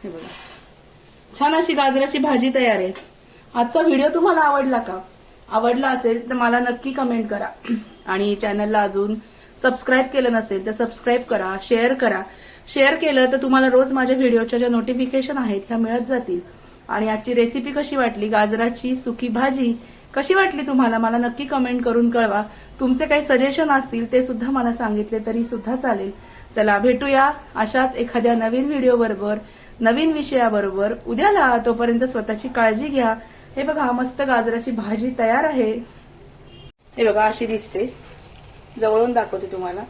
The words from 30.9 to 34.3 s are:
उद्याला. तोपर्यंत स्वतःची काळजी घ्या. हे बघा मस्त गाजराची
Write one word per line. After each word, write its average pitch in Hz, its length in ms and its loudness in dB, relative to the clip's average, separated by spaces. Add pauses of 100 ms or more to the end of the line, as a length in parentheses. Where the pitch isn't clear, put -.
उद्याला. 269 580 4
तोपर्यंत 233 380 2
स्वतःची 226 440 -4
काळजी 233 400 0
घ्या. 254 280 0 (400)
हे 269 80 -4
बघा 294 280 0
मस्त 254 300 -4
गाजराची 233 500 0